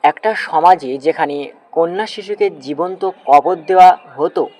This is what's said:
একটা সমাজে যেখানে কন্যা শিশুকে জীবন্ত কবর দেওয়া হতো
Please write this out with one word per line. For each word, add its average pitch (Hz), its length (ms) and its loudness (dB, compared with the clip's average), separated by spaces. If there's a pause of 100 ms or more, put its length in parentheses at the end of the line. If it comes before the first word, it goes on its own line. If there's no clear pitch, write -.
একটা 208 320 0
সমাজে 156 600 0
যেখানে 143 540 -4 (200)
কন্যা 175 360 -4
শিশুকে 202 420 -6
জীবন্ত 170 600 -8 (160)
কবর 147 300 2
দেওয়া 185 420 4 (180)
হতো 147 320 -4 (120)